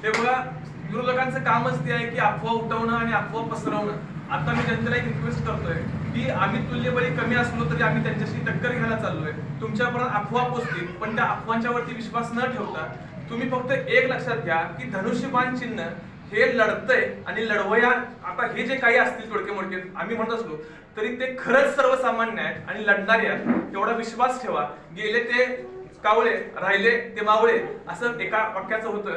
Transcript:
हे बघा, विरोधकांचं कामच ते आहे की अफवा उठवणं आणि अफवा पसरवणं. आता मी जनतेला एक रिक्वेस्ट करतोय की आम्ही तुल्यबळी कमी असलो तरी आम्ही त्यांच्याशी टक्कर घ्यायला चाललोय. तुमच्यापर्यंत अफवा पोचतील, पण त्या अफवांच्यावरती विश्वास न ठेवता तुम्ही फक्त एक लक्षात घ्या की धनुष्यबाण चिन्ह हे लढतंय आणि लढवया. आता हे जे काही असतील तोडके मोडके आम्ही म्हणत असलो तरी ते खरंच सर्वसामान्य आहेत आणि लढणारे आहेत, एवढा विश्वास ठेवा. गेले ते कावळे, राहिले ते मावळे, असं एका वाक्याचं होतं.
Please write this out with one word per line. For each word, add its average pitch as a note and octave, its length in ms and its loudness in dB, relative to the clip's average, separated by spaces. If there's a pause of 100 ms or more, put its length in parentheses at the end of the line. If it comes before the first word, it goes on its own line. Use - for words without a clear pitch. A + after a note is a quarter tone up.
हे A3 60 2
बघा, B3 420 2 (400)
विरोधकांचं B3+ 480 0
कामच B3 460 2
ते A3 80 0
आहे A#3 160 -2
की - 80 -4
अफवा A3 340 0
उठवणं A3+ 460 0
आणि A3+ 160 0
अफवा G#3+ 280 -2
पसरवणं. G#3+ 520 -2 (380)
आता - 220 0
मी A#3+ 100 2
जनतेला A#3 320 0
एक A#3+ 80 2
रिक्वेस्ट A3+ 420 -2
करतोय - 280 -2 (100)
की - 460 -2
आम्ही - 400 0
तुल्यबळी A#3+ 360 0
कमी A#3 300 0
असलो A#3 380 2
तरी A#3 100 2
आम्ही A3+ 200 2
त्यांच्याशी - 420 -2
टक्कर - 260 0
घ्यायला A3+ 240 0
चाललोय. F3+ 360 -4 (300)
तुमच्यापर्यंत A#3+ 480 0
अफवा G#3+ 340 0
पोचतील, A3 420 -2
पण G#3+ 300 -6
त्या A#3 100 2
अफवांच्यावरती A#3+ 720 0
विश्वास A#3 380 -4
न A#3 60 0
ठेवता G#3 540 -2 (360)
तुम्ही B3+ 200 -2
फक्त B3+ 220 0
एक B3+ 380 4
लक्षात - 280 0
घ्या E3 240 2
की - 280 -6
धनुष्यबाण B3 680 0
चिन्ह A3 280 -4 (480)
हे A#3 260 4
लढतंय - 580 2 (120)
आणि A3 220 -2
लढवया. G#3 400 4 (360)
आता A#3 220 -2
हे B3 160 -4
जे C4 120 0
काही A#3+ 220 4
असतील - 360 2
तोडके G3 180 -2
मोडके F#3 440 -6
आम्ही F#3+ 200 -4
म्हणत A3 140 -2
असलो D#3+ 260 -4 (420)
तरी G#3+ 100 -2
ते B3+ 320 -4
खरंच C4 360 4
सर्वसामान्य A#3 680 2
आहेत - 140 -4 (140)
आणि G#3 180 -2
लढणारे G3+ 400 4
आहेत, - 200 -2 (260)
एवढा G#3+ 180 0
विश्वास A#3 520 0
ठेवा. F3+ 180 -2 (340)
गेले G#3+ 240 0
ते A#3+ 260 2 (580)
कावळे, A3+ 300 6
राहिले G3+ 640 2
ते - 240 -6
मावळे, A3 440 6 (220)
असं A#3 320 -2
एका G#3+ 360 0
वाक्याचं A3 340 -4
होतं. G3 280 -4